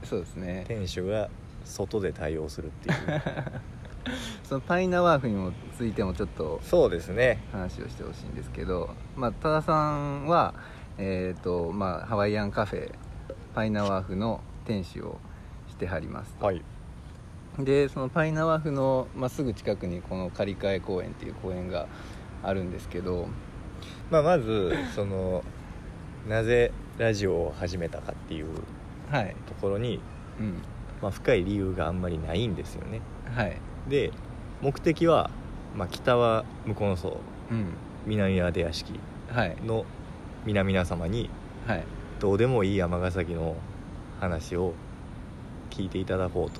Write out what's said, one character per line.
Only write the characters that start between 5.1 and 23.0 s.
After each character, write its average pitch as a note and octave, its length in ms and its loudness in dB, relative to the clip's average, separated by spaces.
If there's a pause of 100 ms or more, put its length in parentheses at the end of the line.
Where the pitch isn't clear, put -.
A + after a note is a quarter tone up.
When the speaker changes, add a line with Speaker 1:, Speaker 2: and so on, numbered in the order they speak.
Speaker 1:
ー C3+ 40 4
フ B2 80 0
に G#2 80 2
も F#2 160 0 (240)
つ A#2+ 100 0
い G#2+ 60 0
て A2 100 0
も F#2 100 2
ち G2+ 120 0
ょ - 20 -4
っ - 40 -4
と D#2+ 340 -2
Speaker 2:
そ D#3+ 240 8
う - 20 6
で E2+ 100 0
す - 100 -6
ね。 A2+ 280 4 (140)
Speaker 1:
話 F2+ 300 -4
を - 60 -8
し - 60 -10
て - 80 -8
ほ - 100 -8
し - 100 -12
い - 20 -10
ん - 100 -8
で - 80 -6
す - 80 -8
け - 140 -4
ど、 F2 260 0 (260)
ま B2 120 2
あ、 A2 40 0
多 - 160 0
田 D#3 140 4
さ D3+ 320 4
ん C#3+ 320 -2
は、 D#3 280 6 (440)
え F#2 400 0
ー - 20 -14
と、 F2 320 0
ま F#2+ 300 0
あ、 - 40 -10
ハ A2+ 100 0
ワ G2+ 100 6
イ G#2 100 4
ア G#2+ 80 0
ン G2+ 60 -2
カ G#2+ 160 2
フ G2 100 -4
ェ、 - 160 -6 (640)
パ A2 100 2
イ A2 60 2
ナ G#2 140 2
ワ G2 160 2
ー - 20 -4
フ F#2+ 140 -4
の G#2+ 240 0 (240)
店 G2+ 180 0
主 - 200 -8
を - 160 -8 (500)
し - 60 -12
て - 120 -4
は F2+ 140 -2
り E2+ 80 -6
ま - 160 -6
す - 100 -14
と。 - 120 0
Speaker 2:
は G2 60 4
い。 E2+ 80 -2 (1000)
Speaker 1:
で、 C#3 280 6
そ C3+ 120 -4
の C3 80 0
パ D#3 180 4
イ D#3+ 60 0
ナ D#3 120 2
ワ D#3+ 140 6
ー - 20 0
フ D3+ 120 0
の、 C3+ 420 4
ま C3 120 0
あ、 - 20 2
す D3 160 -2
ぐ A#2 100 0
近 G#2 220 0
く F#2+ 100 -4
に F2 160 -4
こ - 140 -4
の F#2 140 -2
借 G2 260 0
り - 40 -8
換 G2 140 2
え F#2 60 0
公 F2+ 220 -2
園 E2+ 80 -6
っ - 20 -8
て - 140 -10
い - 40 -6
う - 40 -8
公 F#2 180 -4
園 F2+ 160 -4
が E2+ 180 -2 (560)
あ G2 100 0
る F#2+ 120 0
ん F2 80 -4
で - 80 -6
す - 80 -10
け - 140 -4